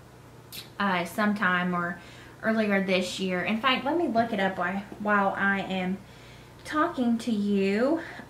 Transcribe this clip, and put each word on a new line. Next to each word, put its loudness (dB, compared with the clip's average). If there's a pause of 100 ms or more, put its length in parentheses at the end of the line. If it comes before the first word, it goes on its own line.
(800)
uh, 0
sometime 0
or -2 (420)
earlier 2
this 0
year. 0
In 0
fact, 2
let 2
me 2
look 2
it -2
up 0
while, -2 (200)
while 2
I 2
am -2 (680)
talking 0
to -2
you. 2 (300)